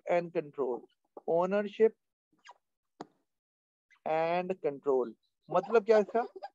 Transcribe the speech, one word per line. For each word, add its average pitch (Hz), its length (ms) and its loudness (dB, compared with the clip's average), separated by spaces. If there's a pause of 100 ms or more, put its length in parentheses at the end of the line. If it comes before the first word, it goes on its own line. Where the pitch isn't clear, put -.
(120)
and 175 240 -2
control, 139 420 -4 (520)
ownership 202 600 2 (2250)
and 170 460 0 (120)
control, 131 460 0 (400)
मतलब 202 320 2
क्या 214 140 6
इसका 220 240 0 (320)